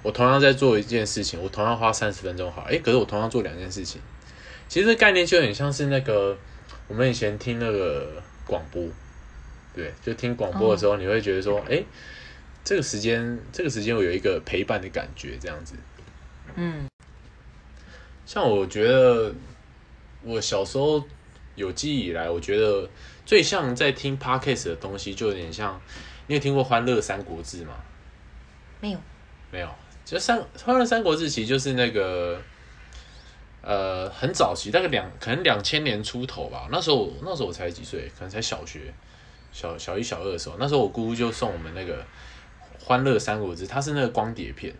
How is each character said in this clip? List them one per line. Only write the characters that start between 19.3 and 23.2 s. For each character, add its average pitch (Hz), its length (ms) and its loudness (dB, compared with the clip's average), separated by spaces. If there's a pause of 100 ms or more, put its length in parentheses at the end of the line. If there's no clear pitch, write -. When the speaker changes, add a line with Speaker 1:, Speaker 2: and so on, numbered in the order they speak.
Speaker 1:
我 117 160 -4
小 98 240 0
时 - 140 -4
候 147 260 2 (520)
有 98 180 -4
记 147 200 -4
忆 117 120 0
以 85 80 -4
来， 82 160 -4
我 87 100 -2
觉 101 180 0
得 104 320 2 (360)